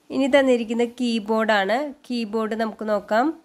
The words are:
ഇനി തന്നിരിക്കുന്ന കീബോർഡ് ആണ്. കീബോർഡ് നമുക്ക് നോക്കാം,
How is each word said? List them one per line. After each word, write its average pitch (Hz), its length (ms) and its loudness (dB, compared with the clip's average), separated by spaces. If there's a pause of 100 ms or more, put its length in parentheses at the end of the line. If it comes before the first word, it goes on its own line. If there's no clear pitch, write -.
(140)
ഇനി 269 220 2
തന്നിരിക്കുന്ന 240 500 2 (140)
കീബോർഡ് 220 580 0
ആണ്. 196 180 0 (300)
കീബോർഡ് 226 560 -4
നമുക്ക് 220 300 -6
നോക്കാം, 214 340 0 (180)